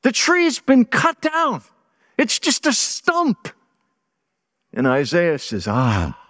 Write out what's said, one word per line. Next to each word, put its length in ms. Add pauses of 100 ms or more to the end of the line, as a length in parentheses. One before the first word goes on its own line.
The 80
tree's 480
been 260
cut 360
down. 420 (540)
It's 200
just 300
a 40
stump. 800 (1200)
And 140
Isaiah 520
says, 280
Ah, 500 (120)